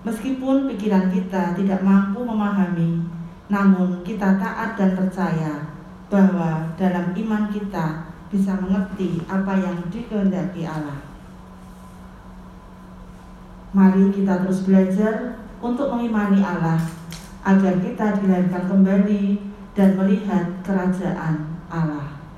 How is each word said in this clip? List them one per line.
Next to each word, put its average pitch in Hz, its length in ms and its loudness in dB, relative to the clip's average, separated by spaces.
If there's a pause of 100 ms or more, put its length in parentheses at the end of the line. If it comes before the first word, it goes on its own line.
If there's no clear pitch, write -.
Meskipun 262 640 0
pikiran 196 400 0
kita 185 480 -2
tidak 190 240 0
mampu 202 480 2
memahami, 180 800 0 (400)
namun 185 560 4
kita 196 320 2
taat 214 400 -4
dan 190 240 2
percaya 160 640 -2 (480)
bahwa 170 640 2
dalam 180 400 0
iman 214 320 -2
kita 170 640 -6 (160)
bisa 196 320 0
mengerti 185 720 -2
apa 196 240 0
yang 175 320 0
dikehendaki 185 800 -2
Allah. 151 320 -6 (2750)
Mari 196 400 6
kita 190 320 0
terus 190 240 0
belajar 196 720 2 (240)
untuk 247 320 -2
mengimani 208 480 2
Allah, 165 400 0 (640)
agar 196 320 4
kita 208 400 0
dilahirkan 180 480 2
kembali 196 720 4 (320)
dan 190 240 4
melihat 185 560 0 (160)
kerajaan 170 800 -2 (240)
Allah. 151 480 -4 (180)